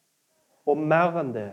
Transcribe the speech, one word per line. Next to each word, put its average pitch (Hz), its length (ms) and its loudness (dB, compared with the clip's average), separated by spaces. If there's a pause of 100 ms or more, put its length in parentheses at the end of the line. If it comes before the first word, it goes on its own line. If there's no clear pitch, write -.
(680)
Og 147 120 2
mer 165 420 2
enn 131 140 -6
det, 104 180 -8